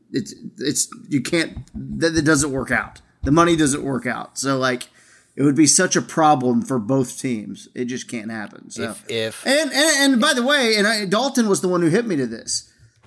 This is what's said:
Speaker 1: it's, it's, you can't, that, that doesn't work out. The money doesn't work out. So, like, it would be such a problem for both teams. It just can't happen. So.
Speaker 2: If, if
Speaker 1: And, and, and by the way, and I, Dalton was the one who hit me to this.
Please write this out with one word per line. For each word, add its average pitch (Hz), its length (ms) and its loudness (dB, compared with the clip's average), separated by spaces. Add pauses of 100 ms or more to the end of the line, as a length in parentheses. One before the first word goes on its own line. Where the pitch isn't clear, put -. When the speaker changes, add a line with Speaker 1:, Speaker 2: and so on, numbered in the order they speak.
(120)
Speaker 1:
it's, - 220 -6 (240)
it's, - 300 -2 (220)
you 143 120 0
can't, - 380 -2 (400)
that, 160 160 2
that 160 100 2
doesn't 147 260 2
work 127 200 -4
out. 107 300 -4 (220)
The 135 80 0
money 170 240 6
doesn't 143 280 0
work 131 240 -6
out. 117 300 -8
So, 135 200 -2
like, 127 300 -2 (480)
it 131 80 0
would 143 120 4
be 151 120 8
such - 280 4
a 156 60 2
problem 127 600 2
for 131 180 -2
both 131 400 -2
teams. 107 560 -8
It 123 100 -6
just 123 240 -8
can't 113 220 -10
happen. - 400 -14
So. 117 120 -10
Speaker 2:
If, 110 260 -10
if 113 360 -4
Speaker 1:
And, 285 260 0
and, 277 420 2
and 226 80 4
by 285 120 2
the 240 100 0
way, 247 340 2
and 202 100 2
I, 214 180 -2
Dalton 233 440 0
was 180 120 2
the 190 60 0
one 180 140 2
who 165 80 4
hit 226 180 2
me 185 80 -2
to 131 120 -2
this. - 440 -8 (360)